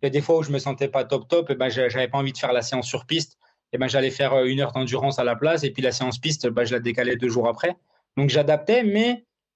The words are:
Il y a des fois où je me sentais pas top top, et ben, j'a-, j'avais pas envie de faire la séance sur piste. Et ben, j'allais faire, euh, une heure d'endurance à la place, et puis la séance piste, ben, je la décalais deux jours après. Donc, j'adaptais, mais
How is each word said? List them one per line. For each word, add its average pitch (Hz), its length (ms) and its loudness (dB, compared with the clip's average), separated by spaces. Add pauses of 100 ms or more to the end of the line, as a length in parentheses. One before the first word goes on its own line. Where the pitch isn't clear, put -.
Il - 40 0
y - 20 2
a 131 40 0
des 143 120 0
fois 165 160 4
où 156 40 0
je 151 80 -6
me 139 80 0
sentais 135 300 -2
pas 135 160 0
top 135 240 -2
top, 170 220 2
et 131 40 0
ben, 127 140 0
j'a-, 120 220 0
j'avais 127 180 -2
pas 135 80 -4
envie 135 160 -2
de - 60 -16
faire 127 140 0
la 120 100 2
séance 123 240 -4
sur - 180 -6
piste. 156 320 -4 (380)
Et 120 40 -2
ben, 127 100 0
j'allais 131 220 2
faire, 135 220 0
euh, 131 140 4
une 135 140 0
heure 120 120 -2
d'endurance 131 460 -2
à 127 60 0
la 120 120 0
place, 156 280 0
et 135 60 -2
puis 131 120 -6
la 123 100 2
séance 123 260 -4
piste, 151 300 -2
ben, 120 160 0
je 113 80 -2
la 123 80 0
décalais 120 360 0
deux 123 120 0
jours 117 180 0
après. 117 300 -2 (400)
Donc, 139 140 2
j'adaptais, 151 540 2
mais 226 420 0 (300)